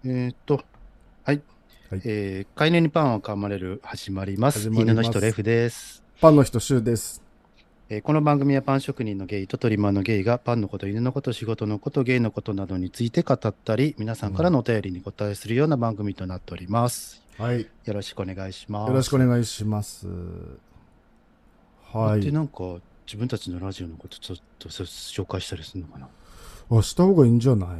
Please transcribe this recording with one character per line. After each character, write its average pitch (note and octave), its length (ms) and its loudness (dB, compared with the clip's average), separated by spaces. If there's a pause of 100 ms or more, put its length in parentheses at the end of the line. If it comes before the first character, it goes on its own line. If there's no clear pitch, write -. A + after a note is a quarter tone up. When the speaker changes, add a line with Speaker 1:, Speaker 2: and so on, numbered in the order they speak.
Speaker 1:
え B2+ 40 -4
ー B2 240 -2
っ - 120 -18
と、 C#3+ 200 2 (580)
は C#3 100 0
い。 D3 80 0 (500)
Speaker 2:
は G2 60 -6
い。 F#2+ 80 -4
Speaker 1:
え G2 480 -4
ー、 - 60 -18
飼 D3+ 80 2
い - 40 4
犬 E3+ 100 6
に E3 100 4
パ D#3+ 140 2
ン B2+ 100 4
を G2+ 60 -2
噛 G#2 160 -6
ま G2+ 120 -2
れ G2+ 120 -4
る、 F#2 240 -8
始 - 260 -12
ま F#2+ 140 -4
り G2 120 -6
ま A#2+ 140 4
す。 D3 80 -4
Speaker 2:
始 G#2+ 120 -4
ま A2 40 0
り A2+ 60 4
ま A2 60 6
す。 A2+ 40 4
Speaker 1:
犬 A2+ 40 6
の A2+ 80 4
人、 A2 180 0
レ G#2+ 100 2
フ G#2+ 140 -4
で A#2 260 2
す。 - 320 -18 (180)
Speaker 2:
パ D#3+ 100 10
ン D3+ 60 8
の C#3+ 60 8
人、 B2+ 160 0
シ C3+ 160 0
ュ B2+ 40 4
ウ A#2 40 2
で A#2 140 2
す。 - 260 -10 (680)
Speaker 1:
え G#2+ 100 -6
ー、 G#2+ 40 -8
こ D3+ 120 2
の D#3 60 4
番 D3 200 4
組 C#3 160 4
は C3 60 2
パ C3+ 120 0
ン C3+ 60 2
職 C3+ 240 -6
人 G#2 120 -4
の F#2+ 100 -8
ゲ G2 160 -6
イ F#2+ 40 -8
と - 120 -6
ト A#2+ 100 0
リ G#2+ 100 2
マ G2+ 120 4
ー - 20 4
の G2 100 2
ゲ G#2+ 160 0
イ F#2+ 60 -2
が A#2 160 2
パ A#2+ 160 0
ン A#2 40 0
の G2+ 60 -2
こ G2 100 -10
と、 F#2+ 120 -8
犬 G#2+ 120 -4
の B2 120 0
こ C#3 100 -4
と、 B2+ 100 -4
仕 A#2 120 -8
事 A2 240 -4
の G#2 100 -4
こ - 140 -6
と、 C#3 100 2
ゲ B2+ 140 2
イ B2 40 2
の A2+ 120 0
こ - 100 -6
と A2 100 -6
な G2 140 -4
ど F#2 120 -4
に F2+ 120 -4
つ - 140 -6
い A#2 80 -4
て E3+ 100 2
語 C#3 120 2
っ - 40 0
た - 380 -2
り、 C#3 200 0
皆 A2 200 -6
さ G#2 120 -4
ん F#2+ 60 -4
か G2 80 0
ら F3 80 4
の D#3 80 4
お B2 40 2
便 A#2 180 0
り G2+ 100 -8
に F2+ 120 -8
答 G#2 280 -6
え G2+ 60 -6
す - 100 -14
る G#2+ 80 -2
よ C#3 120 4
う - 20 2
な D3+ 80 2
番 A#2 180 0
組 G2+ 220 -6
と F#2 100 -8
な F#2 120 -8
っ - 20 -10
て - 120 -16
お F2+ 40 -10
り F2 100 -12
ま A#2 220 2
す。 - 340 -10 (160)
Speaker 2:
う G#2 40 -6
ん。 - 20 -4
は A#2+ 100 0
い。 A#2+ 60 -2 (240)
Speaker 1:
よ G#2+ 100 -4
ろ G2+ 80 -6
し - 100 -14
く - 60 -12
お F#2+ 60 -6
願 F#2+ 260 -10
い - 20 -14
し - 180 -18
ま G#2 160 -4
す。 - 20 0
Speaker 2:
よ B2+ 80 2
ろ C3 60 4
し A#2 60 -2
く - 60 -2
お C3 60 4
願 B2 200 4
い A#2 40 0
し - 200 -8
ま G#2 200 -2
す。 - 240 -14 (1800)
は A2 140 0
い。 - 20 4
Speaker 1:
だ G#2+ 80 4
っ - 20 4
て C#3+ 140 0
な D#3 80 2
ん D3 80 -4
か、 F2+ 320 -12 (260)
自 - 100 -14
分 A#2+ 120 -4
た A#2+ 100 -4
ち - 140 -10
の F2 80 -8
ラ G2 100 -6
ジ F#2 140 -10
オ - 20 -10
の E2 100 -14
こ - 120 -20
と - 100 -18
ち - 140 -14
ょ - 20 -8
っ E2 40 -14 (200)
と - 100 -18
さ、 - 140 -12
紹 - 420 -10
介 F#2 160 -6
し - 80 -12
た - 60 -8
り D#2 80 -12
す - 160 -14
る E2+ 60 -10
の - 20 -14
か D2 140 -18
な？ C2 80 -18 (680)
Speaker 2:
あ、 A2 60 8
し - 100 -2
た F3 120 6
方 F#3+ 100 8
が D#3 100 10
い A#2+ 40 8
い - 20 6
ん A#2 80 6
じ A#2 100 4
ゃ C3 60 6
な F#2+ 120 0
い？ - 20 -10 (120)